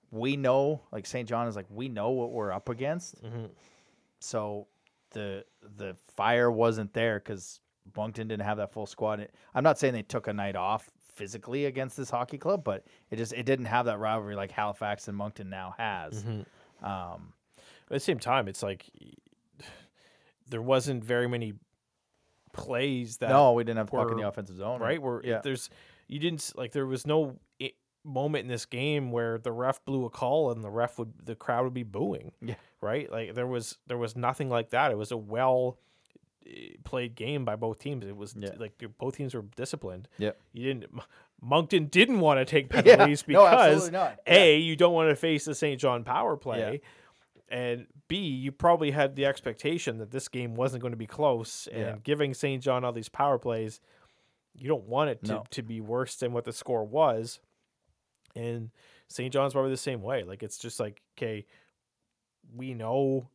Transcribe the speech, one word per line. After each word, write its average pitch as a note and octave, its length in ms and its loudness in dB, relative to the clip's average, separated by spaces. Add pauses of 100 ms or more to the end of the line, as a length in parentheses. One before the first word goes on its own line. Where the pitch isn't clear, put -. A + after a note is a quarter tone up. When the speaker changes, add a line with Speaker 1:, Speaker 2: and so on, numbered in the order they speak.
(100)
Speaker 1:
we B2 260 -2
know, C#3 440 2 (100)
like, G#2+ 160 -10
Saint B2 220 -8
John A#2+ 200 -2
is G#2 80 -6
like, F#2+ 120 -10
"We A#2 220 -10
know A2 200 -2
what B2 220 -2
we're G#2+ 180 -4
up G2 200 -6
against." C#3 520 -6
Speaker 2:
Mm-hmm. A2+ 240 -10 (760)
Speaker 1:
So G#2 460 -6 (440)
the, G2 340 -10 (320)
the F#2+ 200 -10 (200)
fire A#2+ 340 6
wasn't A2 440 2
there A2+ 260 0
'cause - 400 -12 (360)
Moncton A2 320 -6
didn't G#2 180 -6
have G#2+ 100 -2
that G2+ 160 -6
full G#2+ 140 -10
squad. G#2+ 340 -4
It, - 140 -16 (200)
I'm C3 100 0
not D#3 140 4
saying C3 160 2
they A2 80 -6
took - 240 -6
a G#2+ 60 -4
night G2+ 240 -4
off G2 340 -2 (240)
physically A#2 520 -6
against C3 300 -6
this C3+ 140 -8
hockey B2+ 280 -4
club, F3+ 260 -2
but - 220 -4 (240)
it A2 60 -8
just, A2+ 160 -4
it A#2+ 120 -6
didn't B2+ 220 0
have A#2+ 200 0
that G#2+ 120 -2
rivalry G#2+ 360 -4
like G2 160 -6
Halifax G#2 580 -6
and G2+ 80 -8
Moncton G2+ 340 -10
now F#2 280 -10
has. G#2 460 -6
Speaker 2:
Mm-hmm. - 600 -12
Speaker 1:
Um, F2 480 -10 (260)
Speaker 2:
At - 320 -20
the C3+ 100 -4
same C#3 180 -2
time, A#2+ 300 0
it's - 140 -10
like, G2 260 -8 (120)
y-, - 120 -20 (1400)
there A#2 140 -8
wasn't B2+ 420 0
very A#2+ 240 0
many A#2 260 -4 (960)
plays B2 680 -4
that A#2 120 0
Speaker 1:
No, C3+ 220 8
we A#2 120 2
didn't A2+ 140 -2
have G#2+ 120 -2
the - 60 -4
puck A2 140 0
in A2+ 60 -2
Speaker 2:
were, A2+ 60 -4
Speaker 1:
the G#2 60 -2
offensive F#2+ 280 -10
zone. A2+ 240 -6
Speaker 2:
right? C#3 200 -2
Where B2 240 -4
Speaker 1:
Yeah. A2+ 180 -2
Speaker 2:
there's, C3+ 280 -6 (360)
you C#3+ 120 -10
didn't D#3+ 220 -4
s-, - 160 -8
like, B2 160 -8
there C#3 140 -2
was C3 200 -4
no D3 320 2 (220)
i-, C3+ 120 -8 (320)
moment C#3+ 380 -2
in A#2+ 60 -10
this A#2+ 180 -6
game C3+ 440 -4
where A#2 280 -2
the A#2 140 -6
ref B2+ 320 -2
blew C3+ 200 -2
a A2+ 60 -6
call C3+ 420 0
and A2+ 100 -6
the G#2 80 -10
ref A#2 280 -2
would, A2+ 280 -10
the A#2 80 -8
crowd B2 300 -2
would B2+ 100 -4
be B2+ 80 -6
booing. G2+ 580 -6
Speaker 1:
Yeah. A#2 140 -8 (260)
Speaker 2:
Right? B2+ 300 -4
Like, A2 240 -6
there B2 120 -4
was, B2 400 -6
there B2 120 -6
was A2+ 160 -4
nothing B2+ 360 -2
like A#2 200 0
that. C3 220 2
It G#2 60 -2
was G#2+ 140 -6
a A#2+ 40 -4
well, B2 640 0 (680)
eh, G#1+ 240 -18 (140)
played B2 300 -6
game C3 300 -6
by G#2+ 120 -2
both A2+ 240 -4
teams. G#2+ 260 -8
It G2+ 100 -12
was G2+ 220 -14
Speaker 1:
Yeah. G2+ 200 -6
Speaker 2:
like, A2 240 -14 (160)
both C3+ 180 -6
teams C3+ 180 -8
were A2+ 80 -8 (140)
disciplined. F#2+ 600 -10
Speaker 1:
Yeah. G#2 160 -2 (200)
Speaker 2:
You A#2 120 -10
didn't, C3 200 -4
M-, - 180 -14 (400)
Moncton D#3 440 2
didn't G3+ 340 4
wanna C#3+ 240 4
take C#3 280 0
Speaker 1:
<laughs> - 20 -2
Yeah. - 80 6
Speaker 2:
penalties F#3+ 460 10
Speaker 1:
No, F3+ 160 12
Speaker 2:
because E3+ 80 10 (320)
Speaker 1:
absolutely E3+ 140 -2
not. C#3+ 280 -2
Speaker 2:
A, F3 320 10
Speaker 1:
Yeah. E3 80 2
Speaker 2:
you D#3+ 100 0
don't F3 180 8
wanna D#3+ 220 6
face D#3+ 280 0
the D3+ 100 -4
Saint C#3 260 -2
John B2 240 2
power D3 320 0
play. A2 380 -4
Speaker 1:
Yeah. C#3+ 40 -6 (720)
Speaker 2:
And A#2+ 360 -4 (220)
B, F3+ 100 -2
you C3+ 340 -4
probably D#3+ 380 4
had C#3 260 2
the C#3 80 0
expectation C#3 760 -2
that A2 120 -10
this C3 180 -8
game A#2+ 260 -6
wasn't B2+ 280 -2
gonna A#2+ 140 -6
be A2 100 -8
close, B2 600 -2
and - 140 -8
Speaker 1:
Yeah. G#2+ 240 -4
Speaker 2:
giving C#3+ 300 0
Saint C3+ 280 -4
John B2+ 220 0
all B2 80 -2
these A2+ 160 -8
power C#3+ 300 2
plays, A2 420 -4 (760)
you B2+ 140 -12
don't C3 160 0
want C3+ 260 0
it A2 140 -6
to, G#2+ 80 -2
Speaker 1:
No. G#2+ 180 -6
Speaker 2:
to B2+ 120 -8
be A2+ 180 -8
worse A#2+ 360 -4
than A#2+ 160 -4
what A#2+ 120 -2
the A#2 80 -8
score A2+ 320 -4
was. A#2 560 0 (960)
And A#2 340 -8 (380)
Saint B2+ 240 -6
John's C3+ 200 2
probably C3+ 180 0
the C3 60 -2
same B2 260 -6
way. A#2 220 -4
Like, F#2+ 180 -12
it's - 160 -10
just A#2 200 -12
like, G#2 240 -6 (140)
"Okay, G#2+ 300 -8 (1080)
we B2+ 200 -10
know B2+ 600 0